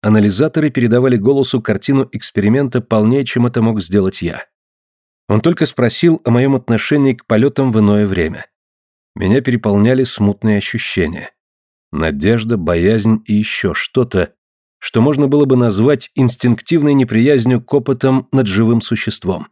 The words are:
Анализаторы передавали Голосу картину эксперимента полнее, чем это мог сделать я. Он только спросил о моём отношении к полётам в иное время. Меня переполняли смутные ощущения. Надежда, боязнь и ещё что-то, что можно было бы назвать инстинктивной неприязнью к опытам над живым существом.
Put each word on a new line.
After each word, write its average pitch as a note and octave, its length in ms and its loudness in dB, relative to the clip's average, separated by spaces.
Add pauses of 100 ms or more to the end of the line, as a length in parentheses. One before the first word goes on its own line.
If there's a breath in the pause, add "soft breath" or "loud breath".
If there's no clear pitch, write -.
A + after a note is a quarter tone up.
Анализаторы G#2+ 680 2
передавали B2 460 0
Голосу B2+ 460 0
картину C3 500 -2
эксперимента A#2+ 680 -2
полнее, A2+ 420 0
чем B2 220 0
это A#2+ 160 -2
мог A2 180 0
сделать F#2+ 400 -2
я. D#2+ 240 -8 (840)
Он G#2+ 120 2
только E3+ 260 0
спросил D#3+ 580 0
о A#2+ 60 0
моём C3 240 2
отношении C3 600 0
к - 120 -14
полётам B2+ 460 0
в A2 80 2
иное G#2 260 2
время. D#2+ 400 -4 (680)
Меня G2 260 0
переполняли A#2+ 640 0
смутные G#2 540 -2
ощущения. - 760 -6 (600)
Надежда, E2+ 680 -2
боязнь G2+ 680 0
и G#2 100 -2
ещё G#2 380 -2
что-то, G2+ 600 -4 (440)
что - 220 -4
можно C#3 280 2
было C#3+ 180 2
бы C3 100 2
назвать A#2+ 580 0
инстинктивной C3+ 800 0
неприязнью B2 680 2
к - 100 -8
опытам C3 600 0
над C3 140 2
живым A2 360 2
существом. F#2+ 680 -6